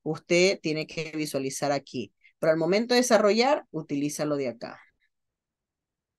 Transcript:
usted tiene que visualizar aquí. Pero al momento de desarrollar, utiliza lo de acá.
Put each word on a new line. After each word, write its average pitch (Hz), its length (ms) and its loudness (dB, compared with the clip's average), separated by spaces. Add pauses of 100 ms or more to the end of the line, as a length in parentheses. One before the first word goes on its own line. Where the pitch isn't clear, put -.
usted 175 580 2
tiene 156 260 -4
que 156 280 -10
visualizar 143 560 -4
aquí. 139 420 -6 (260)
Pero 165 120 2
al 160 60 2
momento 208 380 2
de 247 60 4
desarrollar, 233 680 2
utiliza 147 540 -4
lo 151 120 -2
de 135 120 -4
acá. - 320 -14 (1400)